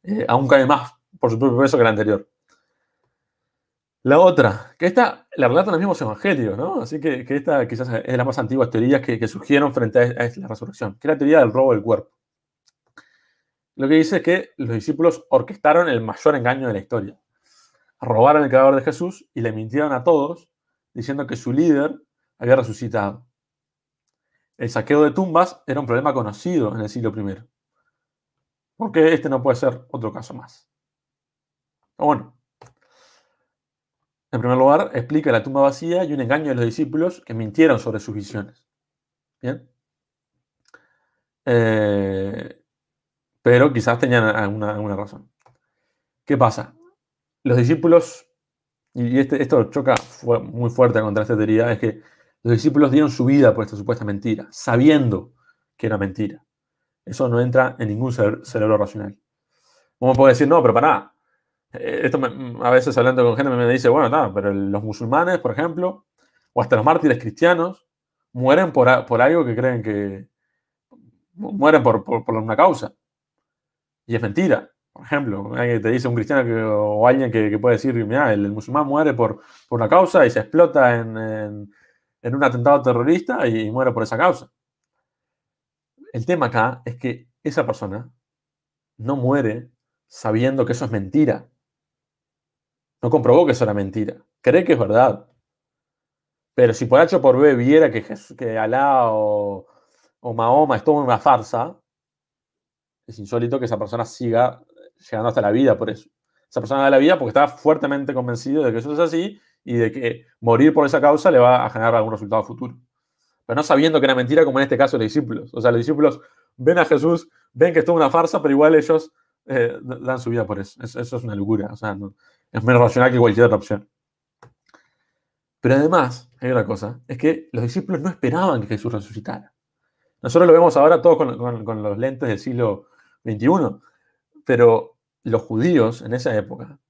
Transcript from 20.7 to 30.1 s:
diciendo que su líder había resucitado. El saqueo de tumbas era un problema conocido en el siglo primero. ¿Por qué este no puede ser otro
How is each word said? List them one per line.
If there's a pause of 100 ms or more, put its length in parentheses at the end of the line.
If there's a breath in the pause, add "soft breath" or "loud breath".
diciendo
que
su
líder (380)
había
resucitado. (1300)
El
saqueo
de
tumbas
era
un
problema
conocido
en
el
siglo
primero. (1300)
¿Por
qué
este
no
puede
ser
otro